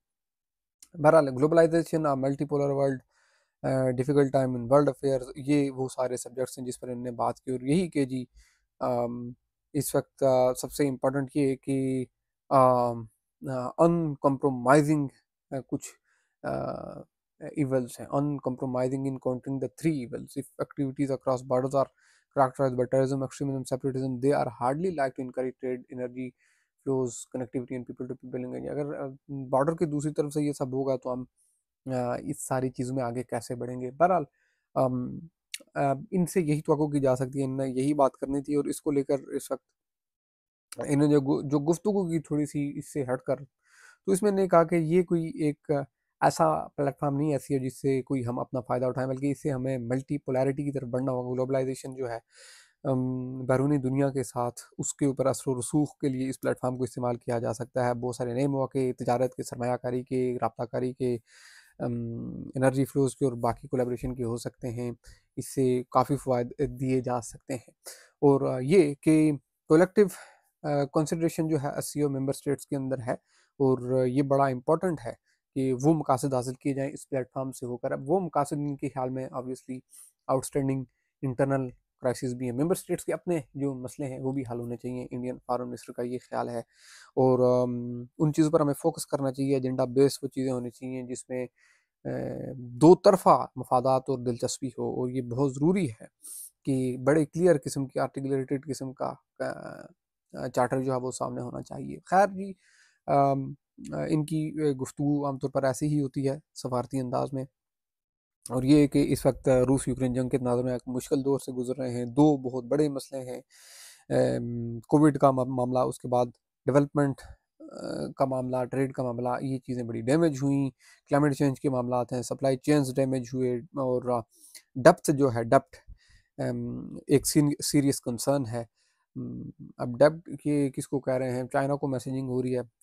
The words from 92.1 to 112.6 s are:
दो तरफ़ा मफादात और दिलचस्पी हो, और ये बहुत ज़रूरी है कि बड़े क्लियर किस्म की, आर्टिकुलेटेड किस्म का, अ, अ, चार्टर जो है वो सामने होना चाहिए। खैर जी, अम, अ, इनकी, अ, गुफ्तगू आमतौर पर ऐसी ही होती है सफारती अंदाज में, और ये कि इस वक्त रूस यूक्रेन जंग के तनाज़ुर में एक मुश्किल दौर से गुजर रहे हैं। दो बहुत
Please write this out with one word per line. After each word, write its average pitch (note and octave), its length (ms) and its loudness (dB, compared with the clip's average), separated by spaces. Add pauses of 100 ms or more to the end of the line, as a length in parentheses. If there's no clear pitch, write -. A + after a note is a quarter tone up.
दो B2 380 8
तरफ़ा F3+ 640 6
मफादात C3 520 2
और C3 100 -2
दिलचस्पी B2 580 -4
हो, A#2+ 160 -4
और B2+ 160 -2
ये B2+ 120 -4
बहुत B2+ 320 0
ज़रूरी E3+ 320 2
है - 220 -10 (560)
कि B2+ 320 0
बड़े C#3+ 280 4
क्लियर E3 340 4
किस्म C#3 280 -4
की, C3+ 140 -6
आर्टिकुलेटेड C3+ 640 -2
किस्म C3+ 280 -8
का, C3+ 300 -8 (180)
अ, - 460 -8 (520)
अ, C3+ 100 -6
चार्टर B2+ 320 2
जो C3 120 -2
है B2+ 60 0
वो B2+ 120 -4
सामने B2+ 300 -6
होना B2 200 -8
चाहिए। C#3 360 -10
खैर G3 340 2
जी, F#3+ 260 -10 (520)
अम, C#3 480 2 (380)
अ, D3+ 100 -4
इनकी, D#3 640 0
अ, C#3+ 40 2
गुफ्तगू C#3+ 520 -2
आमतौर C3+ 260 -4
पर C3+ 140 0
ऐसी C3+ 220 0
ही D3 120 2
होती C#3 260 -2
है C3+ 160 -2 (140)
सफारती B2 440 -4
अंदाज C3 360 -2
में, C3+ 120 -4 (1040)
और B2+ 140 0
ये D3 220 8
कि C#3+ 160 2
इस - 240 0
वक्त C3+ 220 2
रूस C3 400 4
यूक्रेन B2+ 260 0
जंग B2+ 160 -2
के C#3 80 2
तनाज़ुर B2 260 0
में B2+ 100 -2
एक A#2+ 140 -6
मुश्किल B2+ 340 -2
दौर C3+ 180 0
से - 120 -10
गुजर B2+ 220 -4
रहे B2+ 180 -4
हैं। A#2+ 220 -6
दो D3 240 6
बहुत B2+ 260 -6